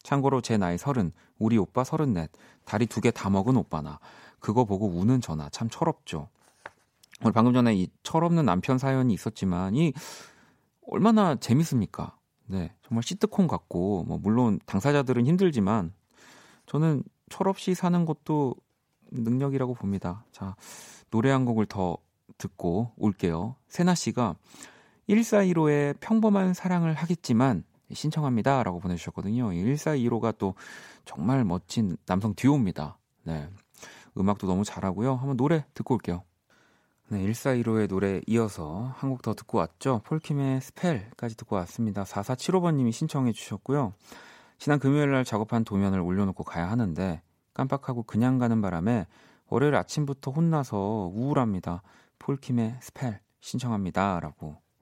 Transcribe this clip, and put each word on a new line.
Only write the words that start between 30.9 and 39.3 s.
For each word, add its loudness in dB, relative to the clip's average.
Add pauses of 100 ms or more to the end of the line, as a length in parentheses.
정말 0
멋진 0 (100)
남성 0
듀오입니다. 2 (260)
네, -6 (680)
음악도 0
너무 2
잘하고요. -2
한번 -4
노래 2 (100)
듣고 -2
올게요. -4 (840)
네, -4
일사일오의 0
노래 0
이어서 -2
한 -4
곡 -6
더 -4